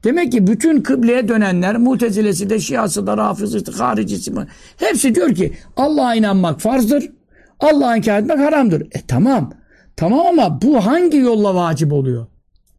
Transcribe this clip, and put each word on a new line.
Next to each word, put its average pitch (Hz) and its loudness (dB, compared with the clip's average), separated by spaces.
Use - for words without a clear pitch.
Demek 254 0
ki 202 2
bütün 294 2
kıbleye 247 0
dönenler, 202 0
Mutezilesi 208 0
de, 220 -2
Şiası 208 -4
da, 208 -2
Rafızısı, 208 -4
Haricisi - -4
mi? - -8
Hepsi 302 0
diyor 330 2
ki 165 -2
Allah'a 262 0
inanmak 190 0
farzdır. 254 0
Allah'a 277 2
inkar 214 0
etmek 277 0
haramdır. 269 2
E - -12
tamam. 196 0
Tamam 294 0
ama 208 2
bu 233 4
hangi 311 2
yolla 220 2
vacip 160 0
oluyor? 127 -2